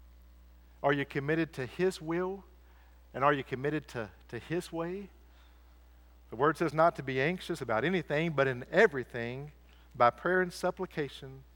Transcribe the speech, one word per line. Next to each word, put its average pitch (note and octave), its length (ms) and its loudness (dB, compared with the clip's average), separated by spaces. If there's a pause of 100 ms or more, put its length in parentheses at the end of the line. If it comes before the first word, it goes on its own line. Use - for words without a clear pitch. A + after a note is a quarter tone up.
(840)
Are C#3+ 100 6
you C#3 120 0
committed D3+ 480 -2
to C3+ 120 -6
His F#3 360 -2
will? F#3 420 -4 (720)
And B2+ 100 -4
are D3 100 6
you C3+ 100 -2
committed C#3+ 460 -4
to, A2 200 -6 (200)
to A#2+ 100 -10
His E3+ 320 -6
way? F3 380 -6 (1200)
The A#2 40 -12
Word D3 220 4
says D#3+ 160 0
not D#3+ 240 4
to C#3+ 60 -6
be C3 180 -2
anxious E3+ 400 -2
about A#2 240 0
anything, E3 460 0
but C3+ 160 2
in B2+ 240 -4
everything, C3+ 800 2 (440)
by A#2+ 140 8
prayer F3+ 320 2
and F3+ 100 -2
supplication, D3 920 -6 (120)